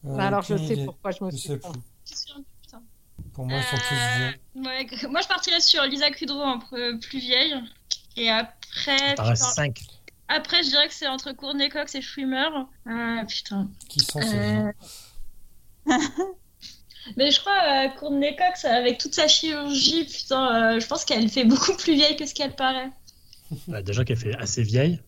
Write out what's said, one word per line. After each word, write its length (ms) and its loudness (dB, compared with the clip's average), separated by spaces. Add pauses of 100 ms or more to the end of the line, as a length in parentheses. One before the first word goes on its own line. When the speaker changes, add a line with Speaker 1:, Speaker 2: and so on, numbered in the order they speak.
(120)
Speaker 1:
Euh, 60 -4
Speaker 2:
Alors, 240 2
je 120 -2
Speaker 1:
aucune 140 0
Speaker 2:
sais 60 2
Speaker 1:
idée. 100 -2
Speaker 2:
pourquoi 280 -8
je 120 -8
me 60 -4
Speaker 1:
Je 60 -8
Speaker 2:
suis 120 -8
Speaker 1:
sais 100 -4
Speaker 2:
trompée. 200 -10 (260)
Speaker 1:
plus. 100 -18 (460)
Speaker 3:
Putain. 220 -20 (500)
Speaker 1:
Pour 140 -8
moi, 120 -4
ils 40 -2
sont 140 -2
tous 180 -2
Speaker 3:
Euh, 360 0 (240)
Speaker 1:
vieux. 140 -10
Speaker 3:
ouais, 420 -8
moi, 120 0
je 60 -4
partirais 320 0
sur 240 4
Lisa 260 2
Kudrow 320 -6
en 160 0
pre-, 420 -6
plus 200 -8
vieille. 340 2 (640)
Et 100 0
après, 720 0
Speaker 4:
Ça 180 2
paraît 160 2
Speaker 3:
putain. 140 2
Speaker 4:
cinq. 340 -2 (480)
Speaker 3:
Après, 340 2
je 60 0
dirais 200 4
que 60 -10
c'est 120 -6
entre 260 -4
Courtney 380 -2
Cox 240 -6
et 80 -4
Schwimmer. 460 -2 (380)
Euh, 400 -4
putain. 440 -4 (180)
Speaker 1:
Qui 120 -2
sont 200 2
ces 160 0
Speaker 3:
Euh. 360 0 (1120)
Speaker 1:
gens ? 100 4
Speaker 3:
<laughs> 1200 -8
Mais 140 4
je 100 6
crois, 120 0 (100)
euh, 260 4 (100)
Courtney 380 0
Cox, 280 2
avec 340 4
toute 160 -6
sa 140 4
chirurgie, 760 2
putain, 720 2
euh, 40 2
je 60 -4
pense 180 -4
qu'elle 240 2
fait 160 2
beaucoup 320 6
plus 180 4
vieille 220 4
que 100 -6
ce 80 -10
qu'elle 220 -4
paraît. 340 -2 (800)
Speaker 4:
Bah, 140 -6
déjà 220 0
qu'elle 120 0
fait 200 -2
assez 260 -2
vieille 460 2